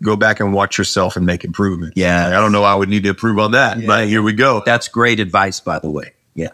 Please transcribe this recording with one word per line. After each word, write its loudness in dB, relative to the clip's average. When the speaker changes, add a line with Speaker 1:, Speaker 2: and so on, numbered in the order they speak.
Speaker 1:
"Go 0
back 0
and 0
watch 0
yourself -2
and -2
make 0
improvement." -4
Speaker 2:
Yeah. 2
Speaker 1:
Like, -2
I 4
don't 4
know 2
I 4
would 0
need 0
to 0
improve -2
on 0
that, 2
Speaker 2:
Yeah. -6
Speaker 1:
but 2
here 2
we 0
go. 2
Speaker 2:
That's 0
great 0
advice, 0
by -6
the -8
way. -10
Yeah. -8